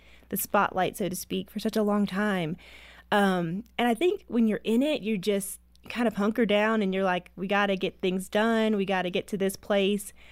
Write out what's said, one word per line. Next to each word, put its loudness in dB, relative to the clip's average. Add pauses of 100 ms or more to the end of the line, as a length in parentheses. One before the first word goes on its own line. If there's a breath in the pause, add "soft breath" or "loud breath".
(300 soft breath)
the -6
spotlight, 0
so -4
to -6
speak, -6
for -10
such -2
a 2
long 2
time. -2 (560 loud breath)
Um, 2 (140)
and 2
I 4
think 0
when 2
you're 0
in 2
it, 0
you're -2
just -2 (300)
kind 0
of -2
hunker 0
down 2
and 0
you're 0
like, -2
"We -6
gotta 2
get -4
things -2
done. 2
We 0
gotta -2
get -4
to -6
this -2
place." 0 (180 loud breath)